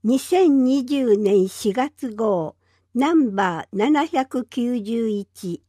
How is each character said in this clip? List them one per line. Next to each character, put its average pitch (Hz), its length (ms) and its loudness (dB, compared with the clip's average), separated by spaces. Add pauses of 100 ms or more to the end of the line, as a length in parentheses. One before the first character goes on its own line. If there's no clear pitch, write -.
二 254 160 2
千 320 440 2
二 262 220 2
十 254 320 2
年 196 300 2
四 196 260 -4
月 254 420 -4
号、 202 400 -2 (380)
ナ 277 200 0
ン 262 200 2
バ 185 300 -2
ー - 120 -18
七 285 300 2
百 262 400 -4
九 240 340 -4
十 226 300 -2
一。 202 600 -8